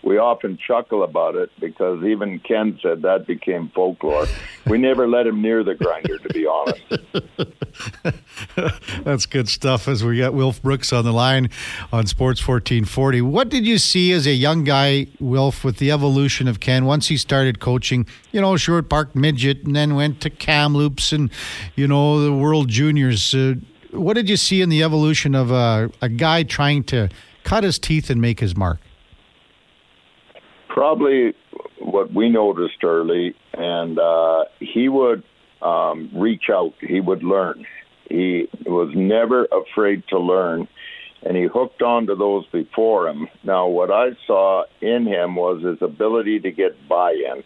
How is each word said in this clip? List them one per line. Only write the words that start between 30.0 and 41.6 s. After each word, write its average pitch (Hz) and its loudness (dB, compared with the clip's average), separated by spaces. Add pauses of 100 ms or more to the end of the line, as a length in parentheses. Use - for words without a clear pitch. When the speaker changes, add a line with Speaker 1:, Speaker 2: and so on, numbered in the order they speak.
Speaker 1:
Probably 139 2 (460)
what 95 -2
we 110 2
noticed 98 0
early, 85 0 (180)
and, 85 -6
uh, 82 2 (140)
he 123 0
would, 131 2 (380)
um, 82 -2
reach 104 -2
out. 90 0
He 95 -2
would 95 -2
learn. 92 -2 (420)
He 90 -2 (160)
was 87 0
never 110 2
afraid 101 0
to 95 0
learn, 90 0 (540)
and 90 -2
he 90 2
hooked 123 -2